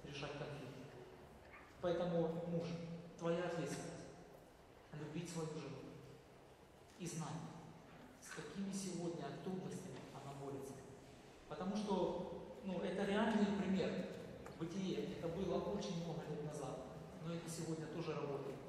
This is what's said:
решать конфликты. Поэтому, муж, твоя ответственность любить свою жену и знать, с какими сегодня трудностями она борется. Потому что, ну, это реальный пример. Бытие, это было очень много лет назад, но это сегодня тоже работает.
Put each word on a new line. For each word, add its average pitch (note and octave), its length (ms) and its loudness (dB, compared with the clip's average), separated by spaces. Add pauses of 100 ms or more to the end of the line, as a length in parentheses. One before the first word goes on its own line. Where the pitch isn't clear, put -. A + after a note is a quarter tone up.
решать C#3+ 280 -4
конфликты. C#3+ 500 -6 (1000)
Поэтому, E3+ 460 6 (200)
муж, E3+ 200 2 (500)
твоя E3+ 280 4
ответственность - 600 0 (880)
любить D3+ 360 -2
свою D#3+ 280 0
жену C3+ 200 -4 (1200)
и F3 80 -2
знать, D#3 340 -2 (800)
с - 80 -12
какими F#3 420 -2
сегодня E3+ 540 0 (180)
трудностями F#3 560 -2 (140)
она C#3 260 -6
борется. C#3 340 -2 (760)
Потому F#3 260 0
что, - 880 2
ну, F#3+ 180 2
это G3 240 4
реальный G#3 520 6
пример. - 500 6 (520)
Бытие, F3+ 580 2
это E3+ 100 0
было F3+ 300 4
очень F3+ 460 2
много E3 260 0
лет D#3 160 0
назад, D3 340 -2 (460)
но E3+ 80 0
это E3 160 -2
сегодня D#3 380 0
тоже D#3 260 0
работает. C#3 440 0 (120)